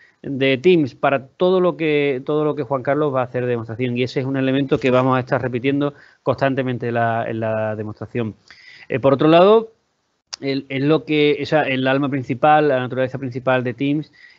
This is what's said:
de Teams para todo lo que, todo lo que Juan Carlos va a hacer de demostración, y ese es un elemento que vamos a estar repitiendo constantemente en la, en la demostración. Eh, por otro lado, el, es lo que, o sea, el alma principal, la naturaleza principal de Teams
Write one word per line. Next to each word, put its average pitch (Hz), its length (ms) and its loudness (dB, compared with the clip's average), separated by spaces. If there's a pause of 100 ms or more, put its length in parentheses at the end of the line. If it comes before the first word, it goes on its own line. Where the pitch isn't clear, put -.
(220)
de 135 360 0
Teams 160 360 2
para 135 320 0
todo 185 340 0
lo 175 160 0
que, 143 480 0
todo 151 200 -2
lo 151 100 -2
que 143 80 -6
Juan 131 220 -4
Carlos 143 280 0
va 127 100 0
a - 20 -2
hacer 123 180 -6
de 123 80 -2
demostración, 120 480 -4
y 123 60 0
ese 127 160 -4
es 127 60 -4
un 135 100 -4
elemento 135 420 0
que 131 140 0
vamos 135 240 2
a - 20 2
estar 127 240 -2
repitiendo 135 500 -2 (300)
constantemente 127 640 -2
en 117 80 -4
la, 113 340 -2
en 113 120 -6
la 110 340 -4
demostración. 107 600 -8 (520)
Eh, 131 120 -4
por 135 140 4
otro 143 120 2
lado, 196 460 6 (680)
el, 135 280 -4
es 135 140 -4
lo 147 220 2
que, 147 360 2
o 143 60 -6
sea, 156 160 2
el 131 240 -2
alma 139 220 0
principal, 147 600 2
la 131 120 2
naturaleza 127 380 -4
principal 127 440 -2
de 120 120 -4
Teams 143 380 -4 (260)